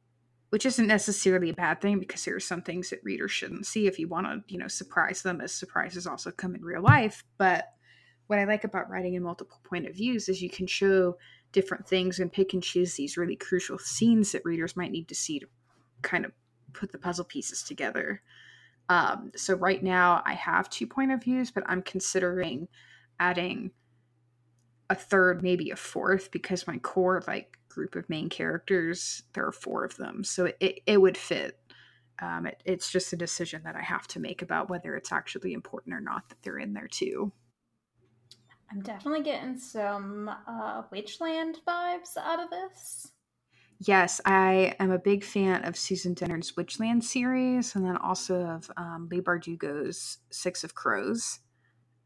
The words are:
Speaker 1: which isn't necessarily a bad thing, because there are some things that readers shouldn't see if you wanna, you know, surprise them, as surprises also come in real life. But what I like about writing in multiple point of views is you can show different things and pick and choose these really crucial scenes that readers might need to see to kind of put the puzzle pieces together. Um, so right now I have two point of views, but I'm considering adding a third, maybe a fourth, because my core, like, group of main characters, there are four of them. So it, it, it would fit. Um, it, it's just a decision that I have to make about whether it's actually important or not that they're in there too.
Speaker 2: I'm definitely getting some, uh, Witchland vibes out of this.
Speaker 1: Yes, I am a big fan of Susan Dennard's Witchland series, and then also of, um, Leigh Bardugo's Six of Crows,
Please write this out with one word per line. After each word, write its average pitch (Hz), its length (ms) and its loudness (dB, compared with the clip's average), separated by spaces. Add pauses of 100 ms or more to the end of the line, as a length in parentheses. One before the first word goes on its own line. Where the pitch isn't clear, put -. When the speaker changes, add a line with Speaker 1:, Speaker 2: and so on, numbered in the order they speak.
(500)
Speaker 1:
which 214 160 2
isn't 240 200 4
necessarily 190 640 4
a 165 60 -2
bad 165 260 0
thing, 202 180 4
because - 280 -6
there 170 100 -4
are 190 40 -4
some 180 200 -4
things 180 300 -6
that - 120 -10
readers 196 300 -2
shouldn't - 340 -6
see 214 200 2
if 190 120 2
you 165 100 -4
wanna, 175 380 -4
you 185 120 -10
know, - 100 -6
surprise - 540 -2
them, 175 180 -2
as - 140 -8
surprises 175 520 -4
also 175 240 -8
come 180 240 -6
in - 60 -12
real 170 220 -6
life. 233 420 6 (140)
But 180 340 4 (540)
what 208 120 2
I 202 60 4
like 208 200 0
about 196 260 -4
writing 185 240 -2
in 180 80 -2
multiple - 420 -8
point 175 220 -4
of 160 80 -10
views 220 340 -2
is 180 140 0
you 180 80 -6
can 185 160 -6
show 185 500 4 (360)
different - 340 0
things 185 320 2
and 180 140 -2
pick 190 220 2
and 180 80 0
choose 180 320 0
these 143 240 -4
really 170 180 0
crucial - 420 -2
scenes 220 540 4
that - 120 -4
readers 165 300 -2
might 180 160 -4
need 165 180 -6
to 160 60 -14
see 151 240 -4
to - 80 -12 (540)
kind - 240 -2
of - 80 -10 (400)
put - 200 -8
the 139 60 -14
puzzle 175 280 -4
pieces - 360 -8
together. - 600 -4 (680)
Um, - 480 2
so - 180 2
right 185 280 2
now 180 420 6
I - 80 2
have 175 380 0
two - 160 -4
point 269 260 0
of 254 100 -2
views, 254 280 0
but - 160 -4
I'm 185 160 0
considering 180 840 -2 (520)
adding 180 520 0 (1160)
a 190 60 2
third, 185 480 4
maybe 180 260 2
a - 80 -8
fourth, - 540 0
because - 360 -4
my 175 120 -6
core, 185 480 2
like, - 320 -6 (100)
group - 280 -8
of 170 120 -8
main 160 220 -6
characters, 170 920 -2 (120)
there - 120 -2
are - 60 -4
four - 320 -6
of - 120 -8
them. - 280 -8
So 180 220 0
it, - 140 -2
it, 185 260 0
it 208 160 8
would 185 160 6
fit. - 400 -4 (600)
Um, 170 260 -4
it, - 180 -10
it's 180 260 -2
just - 220 -2
a 175 40 -6
decision 165 480 -6
that 160 120 -10
I 151 60 -8
have - 260 -4
to - 120 -8
make 165 200 -6
about 165 300 -2
whether 165 240 -6
it's - 180 -8
actually - 400 -4
important - 420 -10
or - 60 -8
not - 300 -8
that - 120 -20
they're 190 160 -10
in 208 140 -8
there 202 160 -10
too. - 440 -4 (1400)
Speaker 2:
I'm 202 100 -8
definitely 240 420 -4
getting 262 360 -4
some, 202 720 -6
uh, 220 540 -8 (100)
Witchland 320 640 -4 (100)
vibes 349 520 -4
out 339 240 -4
of 339 60 -8
this. - 640 -10 (680)
Speaker 1:
Yes, 185 460 6
I 190 540 6
am 190 120 4
a 185 80 4
big 202 260 2
fan 190 400 2
of 170 120 -4
Susan 180 380 -2
Dennard's 170 380 -4
Witchland 226 500 0
series, 254 720 2
and 190 100 2
then 180 140 2
also 185 480 0
of, 165 320 -8
um, 170 320 -8
Leigh 175 100 0
Bardugo's 165 1000 -2 (120)
Six - 340 -4
of 165 100 -12
Crows, 113 640 -2 (640)